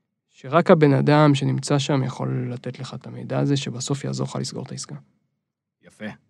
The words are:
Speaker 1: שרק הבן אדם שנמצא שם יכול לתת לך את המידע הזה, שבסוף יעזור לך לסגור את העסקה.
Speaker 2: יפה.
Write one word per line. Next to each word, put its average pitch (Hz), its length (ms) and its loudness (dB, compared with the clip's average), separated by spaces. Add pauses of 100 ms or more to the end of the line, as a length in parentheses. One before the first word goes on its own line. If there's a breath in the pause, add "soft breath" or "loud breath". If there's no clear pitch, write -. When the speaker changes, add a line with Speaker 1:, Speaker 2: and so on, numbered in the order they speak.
(280)
Speaker 1:
שרק 156 420 0
הבן 151 220 8
אדם 143 420 6
שנמצא 135 440 0
שם 139 240 0
יכול 131 480 -6
לתת 123 280 -12
לך 131 160 -12
את - 120 -16
המידע 120 320 -8
הזה, 143 180 0
שבסוף 139 480 -6
יעזור 135 220 -6
לך - 100 -10
לסגור 127 280 -8
את - 60 -14
העסקה. - 240 -12 (880)
Speaker 2:
יפה. - 220 -18 (260)